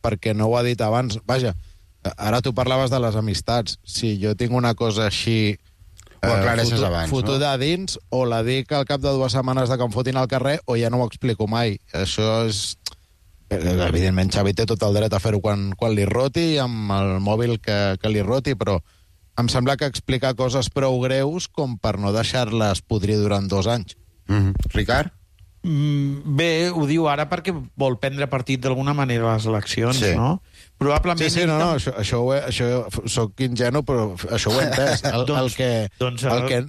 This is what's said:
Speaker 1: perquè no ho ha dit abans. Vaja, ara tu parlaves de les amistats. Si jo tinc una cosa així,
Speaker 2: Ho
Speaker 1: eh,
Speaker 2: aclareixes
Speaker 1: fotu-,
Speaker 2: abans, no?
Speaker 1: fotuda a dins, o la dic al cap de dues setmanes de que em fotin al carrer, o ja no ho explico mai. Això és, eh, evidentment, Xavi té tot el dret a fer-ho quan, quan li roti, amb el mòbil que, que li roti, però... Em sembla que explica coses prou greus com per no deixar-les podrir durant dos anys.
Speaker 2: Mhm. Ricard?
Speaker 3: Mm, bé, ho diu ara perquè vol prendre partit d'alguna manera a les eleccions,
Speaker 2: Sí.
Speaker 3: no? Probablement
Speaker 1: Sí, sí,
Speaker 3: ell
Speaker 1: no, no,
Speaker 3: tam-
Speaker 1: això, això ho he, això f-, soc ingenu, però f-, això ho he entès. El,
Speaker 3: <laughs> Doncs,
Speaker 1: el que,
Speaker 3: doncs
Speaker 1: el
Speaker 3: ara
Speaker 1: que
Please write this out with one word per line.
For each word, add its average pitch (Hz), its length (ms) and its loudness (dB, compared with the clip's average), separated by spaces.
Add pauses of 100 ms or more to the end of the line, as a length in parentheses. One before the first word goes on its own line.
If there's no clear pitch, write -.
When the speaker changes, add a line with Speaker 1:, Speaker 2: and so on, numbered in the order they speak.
Speaker 1:
perquè 107 320 -2
no 107 140 2
ho 120 80 2
ha 120 60 2
dit 120 180 0
abans. 113 460 0
Vaja, 123 280 0 (640)
ara 107 260 0
tu 127 120 -2
parlaves 131 360 2
de 131 100 0
les 113 140 0
amistats. 110 680 -2
Si 110 340 -2
jo 104 160 0
tinc 117 180 -2
una 123 220 2
cosa 110 320 0
així, 107 520 0 (600)
Speaker 2:
Ho - 80 -2
Speaker 1:
eh, 117 80 2
Speaker 2:
aclareixes 117 460 2
Speaker 1:
fotu-, 101 60 2
Speaker 2:
abans, 85 260 0
no? - 40 -2
Speaker 1:
fotuda 139 360 0
a 131 60 -2
dins, 175 400 -2 (120)
o 127 160 0
la 113 160 0
dic 131 320 -2
al 139 120 0
cap 143 140 -2
de 139 140 0
dues 131 180 0
setmanes 131 380 0
de 131 80 0
que 123 80 0
em 110 80 -4
fotin 127 240 0
al 131 80 2
carrer, 135 300 0 (100)
o 123 100 0
ja 117 140 2
no 123 80 0
ho 123 80 2
explico 110 400 -2
mai. 110 300 0 (160)
Això 110 560 0
és, - 280 -6 (760)
eh, 98 100 -2 (260)
evidentment, 92 480 2
Xavi 101 200 2
té 113 120 0
tot 107 160 0
el 101 120 4
dret 107 200 2
a 98 80 2
fer-ho 104 180 0
quan, 101 380 0
quan 113 160 0
li 101 100 2
roti, 147 540 2
amb 113 320 -2
el 98 300 0
mòbil 110 400 0
que, 101 420 0
que 107 80 0
li 107 120 2
roti, 123 360 0
però... 95 220 0 (580)
Em 123 80 2
sembla 127 320 2
que 151 80 -2
explica 131 480 -2
coses 127 340 0
prou 131 320 0
greus 135 460 0
com 127 320 -4
per 107 240 -2
no 101 80 0
deixar-les 110 720 0
podrir 104 400 0
durant 101 240 0
dos 98 240 0
anys. 117 240 -4 (320)
Speaker 2:
Mhm. 98 300 2 (180)
Ricard? 123 380 0 (500)
Speaker 3:
Mm, 143 760 0
bé, 165 340 2
ho 160 160 0
diu 156 240 2
ara 147 180 0
perquè 175 220 -4 (260)
vol 131 220 2
prendre 139 320 -2
partit 135 320 -2
d'alguna 135 320 0
manera 123 320 0
a 113 100 2
les 110 100 0
eleccions, 113 520 0
Speaker 2:
Sí. 107 160 2
Speaker 3:
no? 135 260 0 (380)
Probablement 151 400 2
Speaker 1:
Sí, 156 120 0
sí, 170 100 0
Speaker 3:
ell 175 80 2
Speaker 1:
no, 156 100 2
no, 160 140 2
Speaker 3:
tam- 143 60 0
Speaker 1:
això, 170 200 -4
això 113 240 0
ho 131 100 2
he, 139 140 2
això 123 400 0
f-, 117 220 -8
soc 113 320 -2
ingenu, 123 420 0
però 104 320 0
f-, 87 160 -8
això 107 240 0
ho 131 60 2
he 131 80 2
entès. 131 340 0
El, 123 240 0
Speaker 3:
<laughs> - 0 -
Doncs, 143 160 0
Speaker 1:
el 127 140 -2
que, 117 420 0
Speaker 3:
doncs 123 240 -4
Speaker 1:
el 135 100 0
Speaker 3:
ara 123 140 0
Speaker 1:
que 127 220 0